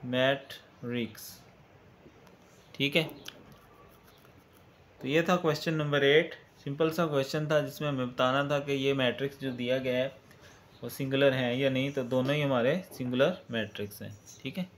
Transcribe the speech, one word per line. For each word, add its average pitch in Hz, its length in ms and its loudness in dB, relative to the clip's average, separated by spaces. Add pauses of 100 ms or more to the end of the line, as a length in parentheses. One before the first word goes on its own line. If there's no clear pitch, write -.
मैट्रिक्स, 123 1200 -2 (1400)
ठीक 143 220 0
है। 165 80 4 (2000)
तो 131 80 -8
ये 156 160 2
था 180 140 2
क्वेश्चन 165 380 -2
नंबर 143 300 0
एट, 156 280 6 (260)
सिंपल 147 320 0
सा 170 160 0
क्वेश्चन 147 400 0
था 151 140 4
जिसमें 143 280 -4
हमें 131 180 -2
बताना 131 420 0
था 143 120 0
कि 139 180 -4
ये 139 160 2
मैट्रिक्स 131 460 0
जो 135 120 -4
दिया 123 260 0
गया 127 180 -2
है 131 240 -2 (540)
वो 120 140 -10
singular 135 440 2
है 123 240 0
या 135 120 2
नहीं। 131 220 0
तो 135 140 -2
दोनों 127 300 0
ही 151 60 0
हमारे 131 300 2 (160)
singular 131 500 0 (140)
matrix 104 500 -6
हैं, 104 100 -12 (260)
ठीक - 200 -10
है। 185 80 -4 (120)